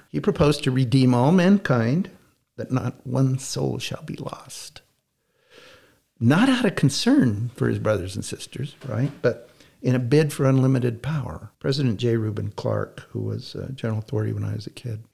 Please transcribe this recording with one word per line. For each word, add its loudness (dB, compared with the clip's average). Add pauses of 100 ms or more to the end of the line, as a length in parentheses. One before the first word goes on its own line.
(100)
He -4
proposed 2
to 0
redeem 4
all 4
mankind, 4 (460)
that -10
not -4
one 2
soul -4
shall -8
be -10
lost. -14 (1400)
Not 4
out 2
of -2
concern 2
for 0
his 0
brothers -2
and -8
sisters, -12 (100)
right? -2 (120)
But -2 (320)
in 2
a 2
bid 2
for -2
unlimited 2
power. -6
President 0
J. 2
Reuben -4
Clark, -6
who -6
was, -6
uh, -8
general -4
authority -4
when -4
I -4
was -10
a -14
kid, -12